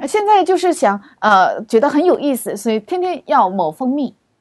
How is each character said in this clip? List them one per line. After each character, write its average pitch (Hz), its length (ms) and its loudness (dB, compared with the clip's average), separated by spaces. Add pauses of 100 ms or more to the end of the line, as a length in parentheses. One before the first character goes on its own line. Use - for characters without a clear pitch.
现 415 180 -2
在 403 200 4
就 359 100 0
是 349 160 0
想， 202 280 0 (200)
呃， 190 460 2
觉 226 140 2
得 277 100 2
很 285 160 0
有 349 140 2
意 277 160 -2
思， 180 200 -8
所 220 160 -4
以 220 100 -2
天 359 200 -6
天 359 240 -4
要 240 240 2
抹 185 220 -2
蜂 247 180 -6
蜜。 269 240 -4 (280)